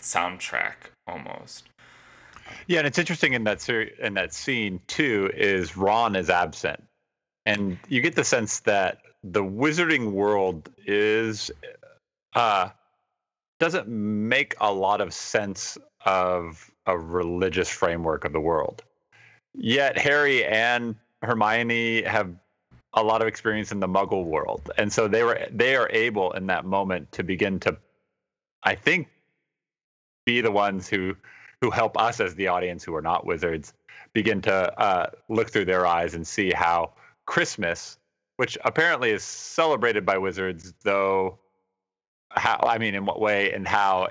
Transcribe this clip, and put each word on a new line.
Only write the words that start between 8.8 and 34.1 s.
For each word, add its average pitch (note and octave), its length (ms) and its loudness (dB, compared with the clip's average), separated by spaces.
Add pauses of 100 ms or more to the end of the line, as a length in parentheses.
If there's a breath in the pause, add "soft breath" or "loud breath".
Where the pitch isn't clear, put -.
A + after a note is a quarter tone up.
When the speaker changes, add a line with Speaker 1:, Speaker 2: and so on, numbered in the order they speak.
Speaker 2:
the G2 200 -2
wizarding C#3 680 0
world F#2+ 560 0 (160)
is, G#2+ 680 0 (840)
uh, G2+ 340 4 (920)
doesn't E3 280 0
make A2 720 0
a G#2+ 100 2
lot G2 300 2
of G2 140 -4
sense - 640 -6 (260)
of F2+ 680 0 (140)
a F#2 140 0
religious F2 720 -2
framework E2+ 560 -2
of D2 80 -6
the D#2 60 0
world. D#2 420 -2 (720 soft breath)
Yet C3+ 420 2
Harry C#3+ 480 2
and A#2 520 0 (260)
Hermione A#2 800 2
have G2+ 280 -2 (680)
a A2+ 60 4
lot A2 180 4
of A2+ 60 2
experience G#2+ 460 -4
in G2+ 80 -4
the F#2+ 80 0
Muggle F#2+ 360 0
world, D#2 540 -4
and G#2 140 0
so A2 160 2
they A2 160 4
were, G2+ 260 0
they B2 240 2
are B2 160 2
able G#2+ 420 2
in F#2+ 140 -6
that F2 180 -2
moment F#2 460 -2
to - 140 -6
begin F#2 340 -2
to, - 180 -2 (840)
I G2 140 2
think, D#3 320 0 (1160)
be A#2+ 140 2
the A2 120 2
ones G2+ 360 0
who, F#2 280 -4 (440 loud breath)
who B2 100 2
help A2+ 280 0
us A#2 220 2
as F2+ 160 -2
the F#2+ 100 0
audience F2+ 380 -2
who E2+ 100 -8
are D#2 80 -4
not E2 240 0
wizards D#2+ 460 -4 (400 loud breath)